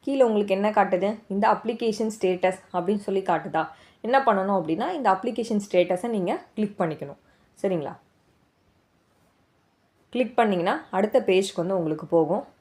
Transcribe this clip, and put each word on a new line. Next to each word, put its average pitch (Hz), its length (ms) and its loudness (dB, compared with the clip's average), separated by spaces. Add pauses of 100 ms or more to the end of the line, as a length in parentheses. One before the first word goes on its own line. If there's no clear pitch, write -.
கீழே 277 180 2
உங்களுக்கு 202 300 2
என்ன 202 160 2
காட்டுது? 196 380 2 (200)
இந்த 202 200 0
அப்ளிகேஷன் 220 640 -2
ஸ்டேட்டஸ் 185 480 0 (120)
அப்படின்னு 196 300 -2
சொல்லி 196 200 -2
காட்டுதா? 165 400 -2 (420)
என்ன 247 140 2
பண்ணணும் 196 380 2
அப்படின்னா, 165 360 -2
இந்த 269 180 0
அப்ளிகேஷன் 220 520 -2
ஸ்டேட்டஸை 180 460 0
நீங்க 208 240 -2 (200)
கிளிக் 208 260 -6
பண்ணிக்கணும். 151 420 -6 (380)
சரிங்களா? 180 340 -2 (2250)
கிளிக் 240 240 -2
பண்ணீங்கன்னா, 202 380 2 (160)
அடுத்த 214 300 2
பேஜ்க்கு 190 420 0
வந்து 190 160 -2
உங்களுக்கு 156 280 -4
போகும். 170 360 2 (180)